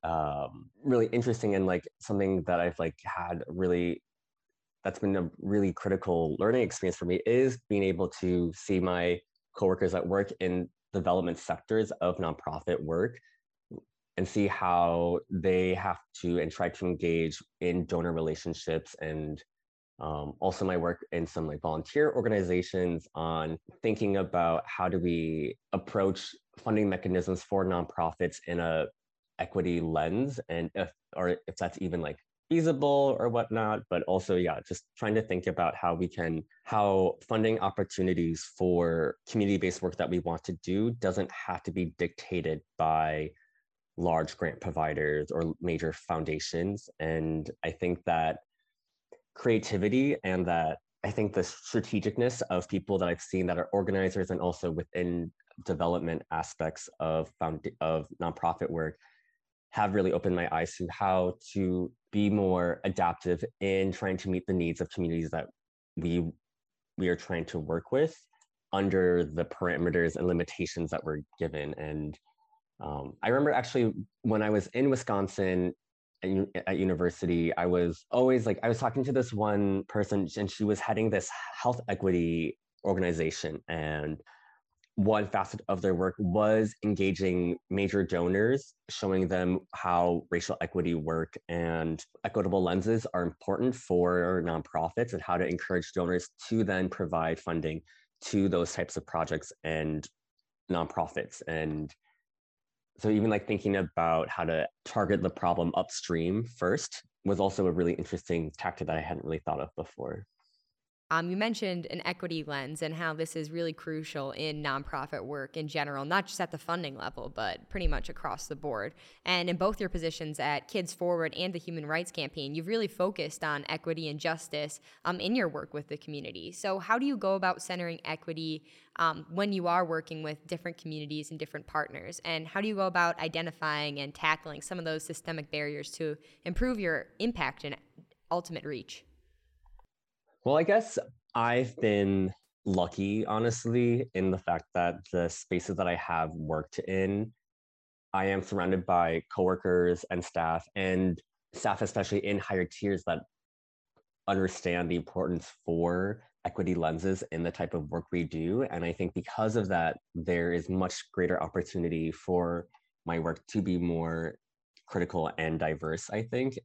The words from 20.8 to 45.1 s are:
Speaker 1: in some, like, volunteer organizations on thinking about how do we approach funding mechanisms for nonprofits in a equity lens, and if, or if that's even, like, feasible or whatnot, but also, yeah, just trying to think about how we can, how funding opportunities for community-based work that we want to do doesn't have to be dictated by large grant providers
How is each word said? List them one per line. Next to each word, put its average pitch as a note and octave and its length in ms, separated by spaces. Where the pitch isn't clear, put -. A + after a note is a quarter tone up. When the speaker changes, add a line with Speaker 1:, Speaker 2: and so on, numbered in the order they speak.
Speaker 1:
in E2+ 140
some, E2 220
like, D2+ 140
volunteer E2+ 520
organizations F2+ 1000
on D#2+ 420
thinking G#2 360
about E2+ 480
how F2+ 240
do F2+ 100
we D#2+ 560
approach G2 640
funding G#2+ 320
mechanisms F#2 540
for F#2+ 200
nonprofits F2 720
in E2+ 120
a D#2+ 280
equity F2 400
lens, E2+ 600
and E2 240
if, F#2+ 180
or F2+ 140
if - 280
that's F2 220
even, F2 220
like, D2+ 160
feasible C#3+ 720
or A#2+ 100
whatnot, A2 600
but F2 140
also, F#2 320
yeah, E2+ 320
just - 160
trying G#2+ 180
to - 60
think F2+ 260
about F2 280
how F2 180
we F2 140
can, E2 360
how G2 500
funding A2 300
opportunities F#2 1000
for E2+ 580
community-based G2 520
work F2+ 160
that F2 120
we F2+ 100
want E2 240
to F#2 100
do G#2 280
doesn't G2 400
have - 320
to F#2 80
be E2+ 260
dictated E2 640
by D#2 520
large E2 420
grant D#2 220
providers D2+ 720